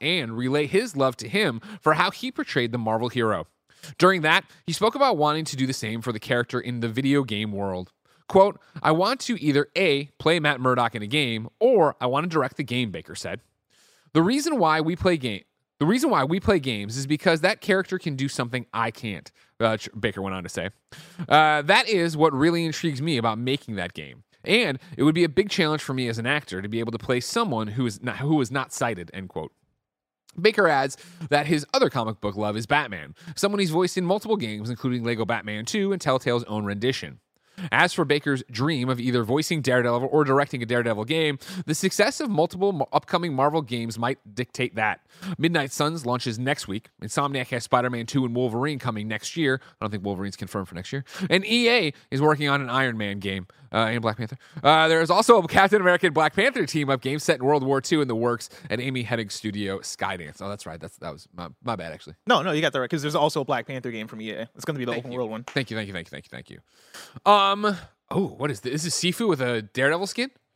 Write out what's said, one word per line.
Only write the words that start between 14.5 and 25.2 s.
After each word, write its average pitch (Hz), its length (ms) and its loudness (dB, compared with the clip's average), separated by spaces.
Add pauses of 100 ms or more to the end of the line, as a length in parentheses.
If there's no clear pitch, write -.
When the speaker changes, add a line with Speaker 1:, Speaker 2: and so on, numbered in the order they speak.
Speaker 1:
why 160 240 4
we 165 140 0
play 180 220 2
game, 120 260 -4 (360)
the 147 60 2
reason 254 240 4
why 160 140 4
we 165 160 0
play 196 200 4
games 113 380 -4
is 135 80 -6
because 151 360 2
that 180 200 2
character 185 380 0
can 151 160 -4
do 135 120 -2
something 123 460 -4
I 113 160 0
can't," 101 420 -10 (280)
uh, 110 180 4
Ch-, - 120 -10 (100)
Baker 101 220 -2
went 95 140 -4
on 92 80 -6
to 85 60 -10
say. 92 200 -6 (600)
"Uh, 151 320 6
that 196 260 4
is 170 300 0
what 156 160 6
really 165 320 2
intrigues 151 360 -4
me 156 160 0
about 113 200 0
making 123 380 -4
that 87 180 -6
game. 71 300 -16 (200)
And 180 360 0 (180)
it - 60 2
would 156 120 4
be 175 80 4